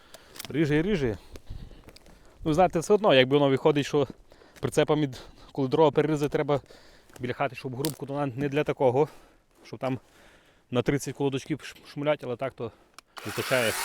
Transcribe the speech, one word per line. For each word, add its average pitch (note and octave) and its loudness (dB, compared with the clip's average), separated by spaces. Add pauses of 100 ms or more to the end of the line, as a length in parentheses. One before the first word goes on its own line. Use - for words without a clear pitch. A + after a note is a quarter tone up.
(480)
Ріже D3 2
і D#3 4
ріже. D3 0 (1300)
Ну, D#3 0
знаєте, F3 4
все G#3 2
одно, G3 4
якби C3 6
воно C#3+ 4
виходить, C#3+ 2
що C#3+ 0 (520)
прицепом, D3+ 2
від, C3+ -4 (320)
коли C3+ -2
дрова D3+ 6
перерізати, D3 0
треба D3 0 (600)
біля B2 -4
хати, C3+ -4
щоб C3 -10
грубку, - -6
то C#3 -10
вона C#3+ -4
не C#3 -4
для D3 -2
такого, C3+ 2 (560)
щоб - -16
там C3 -4 (720)
на B2 0
тридцять - -2
колодочків C#3 -4
ш-, - -16 (160)
шмулять, D3 -2
але B2 -6
так C3 -6
то A#2 -10 (540)
вистачає A2+ -2 (120)